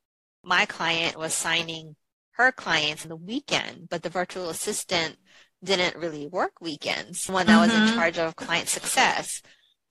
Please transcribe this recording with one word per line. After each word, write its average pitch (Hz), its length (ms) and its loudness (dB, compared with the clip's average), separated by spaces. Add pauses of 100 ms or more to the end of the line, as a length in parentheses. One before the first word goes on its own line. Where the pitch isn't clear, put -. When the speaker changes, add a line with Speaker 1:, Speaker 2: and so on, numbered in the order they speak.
(440)
Speaker 1:
my 185 220 4
client 165 520 -2
was 160 180 -4
signing 165 600 -4 (360)
her 247 200 4
clients 156 520 -2
in 160 60 -14
the 165 60 -10
weekend, 170 760 -4
but 175 120 -4
the 175 80 -6
virtual 180 400 -4
assistant 165 680 -4 (460)
didn't 180 340 2
really 151 280 -6
work 202 360 -4
weekends 139 680 -6
when 185 200 2
I 220 120 10
was 220 120 6
in 220 80 4
Speaker 2:
Mm-hmm. 220 140 4
Speaker 1:
charge 170 220 0
of 165 180 -2
client 165 340 -4
success. - 720 0 (500)